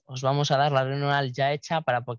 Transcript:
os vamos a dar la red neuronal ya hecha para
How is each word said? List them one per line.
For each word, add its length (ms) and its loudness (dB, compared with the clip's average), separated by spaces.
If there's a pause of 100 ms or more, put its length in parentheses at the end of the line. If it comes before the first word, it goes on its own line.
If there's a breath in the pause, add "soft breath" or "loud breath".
os 160 -10
vamos 280 2
a 80 4
dar 140 2
la 120 4
red 140 -2
neuronal 340 0
ya 220 0
hecha 280 -4
para 220 0 (160)